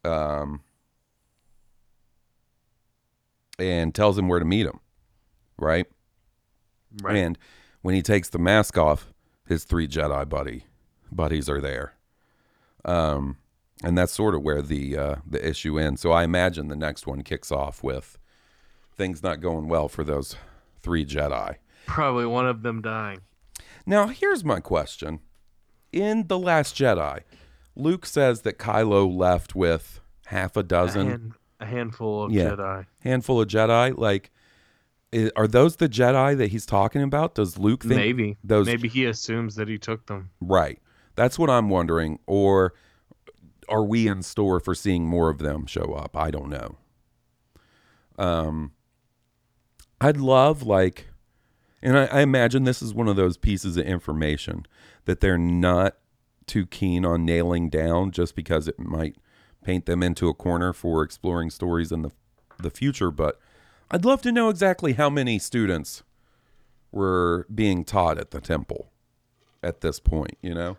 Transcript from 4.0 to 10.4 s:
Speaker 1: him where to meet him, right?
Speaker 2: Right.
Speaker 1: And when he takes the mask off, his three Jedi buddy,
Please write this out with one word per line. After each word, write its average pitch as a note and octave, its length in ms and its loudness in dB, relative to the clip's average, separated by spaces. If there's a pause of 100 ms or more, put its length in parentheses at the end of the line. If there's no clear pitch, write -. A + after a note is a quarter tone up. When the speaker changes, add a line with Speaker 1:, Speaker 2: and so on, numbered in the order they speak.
Speaker 1:
him F#2+ 100 2
where F2 120 4
to E2 60 0
meet G2 200 2
him, - 140 -8 (800)
right? D#2 280 2 (1160)
Speaker 2:
Right. G2 160 -2
Speaker 1:
And E2+ 200 0 (440)
when F#2 140 0
he F#2 60 4
takes G2 280 0
the F2 100 -6
mask G2 380 4
off, D#2 360 2 (340)
his E2 160 -2
three E2 240 0
Jedi C#2+ 400 -2
buddy, C#2 380 -8 (460)